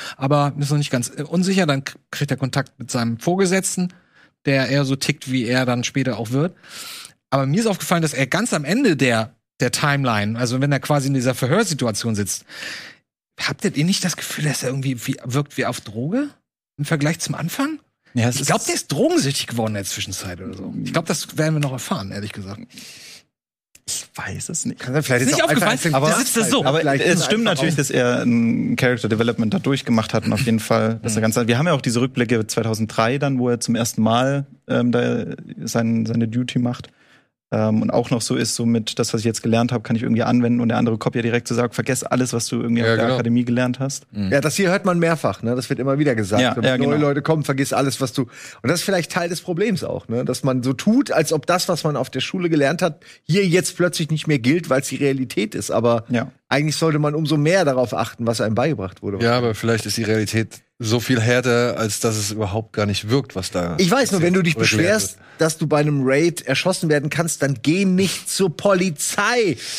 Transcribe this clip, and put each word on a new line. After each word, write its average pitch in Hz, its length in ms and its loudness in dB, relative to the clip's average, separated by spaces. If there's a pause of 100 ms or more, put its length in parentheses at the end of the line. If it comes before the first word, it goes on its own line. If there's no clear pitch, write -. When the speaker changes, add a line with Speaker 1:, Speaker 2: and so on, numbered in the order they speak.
(160)
Speaker 1:
aber 143 420 2
ist 143 140 -2
noch 151 60 4
nicht 147 140 0
ganz, 120 220 -2
äh, 151 100 -8
unsicher. 185 420 2
Dann 139 180 0
k-, - 120 -10 (140)
kriegt - 220 -4
er 123 60 0
Kontakt 131 420 -4
mit 117 100 -12
seinem 117 300 -2
Vorgesetzten, 185 720 0 (560)
der 135 240 2
eher 139 160 2
so 135 100 0
tickt, 143 340 -4
wie 127 160 0
er 127 200 0
dann 123 180 0
später 127 340 -2
auch 113 140 -6
wird. - 240 0 (760)
Aber 135 140 2
mir 147 140 2
ist 226 80 0
aufgefallen, 180 340 0
dass 156 120 0
er 135 140 -2
ganz 208 260 0
am 156 100 0
Ende 190 320 2
der, 117 400 0 (240)
der 123 120 0
Timeline, 120 680 0
also 127 200 0
wenn 143 120 2
er 139 80 2
quasi 143 280 0
in 143 60 2
dieser 127 220 0
Verhörsituation 127 800 0
sitzt, 101 300 -4 (920)
habt - 240 -4
ihr 160 220 0
nicht 190 180 0
das 175 140 -2
Gefühl, - 280 -6
dass 147 180 -2
er 127 60 -4
irgendwie 131 360 -2
wie, 127 180 -2
wirkt 139 340 -2
wie 123 100 -2
auf 120 140 -4
Droge 160 480 -4 (500)
im 143 60 -4
Vergleich 147 340 0
zum - 160 -6
Anfang? 285 440 -4 (360)
Speaker 2:
Ja, 117 120 2
es 123 80 0
Speaker 1:
Ich - 60 -4
Speaker 2:
ist 139 60 -2
Speaker 1:
glaub, 202 180 0
der 349 80 0
ist - 180 -6
drogensüchtig 226 540 0
geworden 113 240 -2
in 110 60 -4
der 101 100 -6
Zwischenzeit 95 560 -8
oder 95 160 -12
so. 95 160 -10 (100)
Ich - 80 -6
glaub, 165 140 -2
das - 320 -6
werden 156 160 0
wir 151 60 0
noch 143 140 -2
erfahren, 120 380 -8
ehrlich 101 220 -8
gesagt. 101 280 -12 (1300)
Speaker 2:
Ich - 180 -8 (100)
weiß - 340 -8
es 170 160 -6
nicht. - 140 -6
Speaker 3:
Kann 127 140 -6
er 147 100 2
vielleicht 127 200 2
Speaker 1:
Ist 240 60 2
Speaker 3:
jetzt 294 80 4
Speaker 1:
nicht - 80 4
Speaker 3:
auch - 40 2
einfach 170 180 2
Speaker 1:
aufgefallen? 190 280 2
Speaker 3:
aber 139 120 4
Speaker 1:
Der - 100 4
sitzt 240 200 0
da 220 60 4
so. 240 200 2
Speaker 2:
Aber 143 160 2
Speaker 3:
vielleicht 139 240 2
Speaker 2:
es 185 160 4
Speaker 3:
ist 139 60 2
Speaker 2:
stimmt 214 220 2
Speaker 3:
einfach 185 80 2
Speaker 2:
natürlich, 156 180 2
Speaker 3:
auch 139 40 0
Speaker 2:
dass 147 120 0
er 123 320 2
ein 117 540 2
Character 123 340 0
Development 113 440 2
da 98 60 2
durchgemacht 123 540 0
hat 113 120 0
und 110 80 2
auf 107 80 0
jeden 113 180 2
Fall, 110 440 0
dass 113 120 -2
er 113 40 0
Speaker 1:
Mhm. 110 140 4
Speaker 2:
ganz, 120 140 2
wir 117 100 4
haben 156 100 2
ja 170 60 4
auch 135 80 2
diese 120 180 0
Rückblicke 120 480 2
zweitausenddrei 113 720 0
dann, 139 220 0
wo 123 100 2
er 120 100 0
zum 117 160 -2
ersten 113 260 -2
Mal, 131 440 2 (220)
ähm, 123 240 2
da 120 340 0 (380)
sein, 113 420 0
seine 117 220 0
Duty 123 320 -2
macht. 120 300 -4 (640)
Ähm, 107 280 2
und - 80 0
auch 120 220 0
noch 120 100 0
so 127 160 -2
ist, 123 180 -2
so 120 100 -2
mit 117 320 0
das, - 160 0
was 113 60 0
ich 104 60 -2
jetzt 113 180 -2
gelernt 117 300 2
hab, 113 100 -2
kann 113 140 0
ich 110 60 -4
irgendwie 117 200 2
anwenden 120 380 2
und 113 80 2
der 113 80 2
andere 117 200 2
Cop 123 200 -2
ja 117 40 2
direkt 117 280 0
so 123 40 -2
sagt, 120 220 0
"Vergess 123 260 -2
alles, 127 300 0
was 117 160 -2
du 117 140 -2
irgendwie 117 200 0
Speaker 4:
Ja, 113 100 4
Speaker 2:
auf 113 40 4
der 117 80 2
Speaker 4:
genau. 123 120 2
Speaker 2:
Akademie 120 280 2
gelernt 123 380 0
hast." 135 320 -6
Speaker 1:
Mhm. 101 180 -2
Speaker 3:
Ja, 139 80 4
das 147 160 0
hier 196 140 2
hört 190 160 0
man 180 140 2
mehrfach, 160 440 0
ne? 117 100 0
Das 123 160 -4
wird 120 120 -2
immer 135 180 0
wieder 143 160 2
gesagt. 107 260 2
Speaker 2:
Ja, 123 140 2
Speaker 3:
Wenn 117 80 0
Speaker 2:
ja, 131 140 2
Speaker 3:
neue 143 180 2
Speaker 2:
genau. 147 140 2
Speaker 3:
Leute 143 120 0
kommen, 160 220 0
"Vergiss 139 300 0
alles, 131 260 0
was 127 140 -2
du", 139 80 0
und 120 80 -6 (400)
das 170 100 0
ist - 60 -4
vielleicht 180 260 0
Teil 175 160 -2
des 175 140 -6
Problems 185 420 -2
auch, - 240 -6
ne? 117 160 -2
Dass 131 220 -4
man 127 180 0
so 131 80 0
tut, 220 400 2
als 156 220 0
ob 151 120 -2
das, 175 220 0
was 175 160 -2
man 151 140 0
auf 123 120 -4
der 131 120 -4
Schule 175 280 -2
gelernt 156 320 2
hat, 165 220 -2 (200)
hier 196 220 2
jetzt 175 300 2
plötzlich 170 360 0
nicht 156 160 -2
mehr 147 120 2
gilt, 156 300 2
weil's 147 180 2
die 131 80 -6
Realität 139 580 -2
ist. - 180 -6
Aber 117 360 2
Speaker 2:
Ja. 117 240 -2 (160)
Speaker 3:
eigentlich 143 300 0
sollte 160 220 2
man 147 160 0
umso 156 200 0
mehr 160 300 4
darauf 127 280 2
achten, 113 340 -4
was 117 120 0
einem 110 160 0
beigebracht 113 460 -2
wurde. 98 200 -4
Speaker 4:
Ja, 117 160 4
aber 117 180 0
vielleicht 113 300 0
ist 101 120 -4
die 113 60 -2
Realität 107 580 0 (220)
so 117 160 2
viel 117 220 2
härter, 120 560 2
als 107 220 -2
dass 113 160 0
es 104 160 -4
überhaupt 107 420 -4
gar 104 140 0
nicht 101 200 -2
wirkt, 131 280 0
was 95 160 -6
da - 260 -2
Speaker 3:
Ich 180 140 2
weiß 240 220 2
nur, 175 100 2
wenn 175 100 4
du 190 80 4
dich 165 140 0
Speaker 4:
passiert 110 240 2
oder 107 40 2
gelernt 208 200 2
Speaker 3:
beschwerst, - 160 -8
Speaker 4:
wird. - 80 -20 (140)
Speaker 3:
dass 160 180 0
du 160 80 -2
bei 147 120 2
einem 147 260 2
Raid 151 360 2
erschossen 170 480 -2
werden 147 220 0
kannst, 165 320 -2
dann 135 180 0
geh 185 240 2
nicht 185 460 2
zur 190 260 0
Polizei. 196 1000 2 (220)